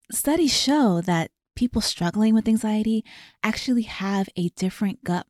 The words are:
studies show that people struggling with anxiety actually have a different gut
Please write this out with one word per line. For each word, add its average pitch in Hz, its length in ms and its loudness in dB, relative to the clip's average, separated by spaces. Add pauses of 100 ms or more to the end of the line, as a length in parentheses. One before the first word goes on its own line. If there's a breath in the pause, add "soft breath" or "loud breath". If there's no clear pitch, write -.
(120)
studies 302 440 0
show 247 460 2
that 170 300 0 (240)
people 240 260 -2
struggling 208 520 0
with 220 140 2
anxiety 220 560 0 (400 loud breath)
actually 233 400 0
have 196 520 -2
a 175 140 -2
different - 540 -4
gut 175 260 -4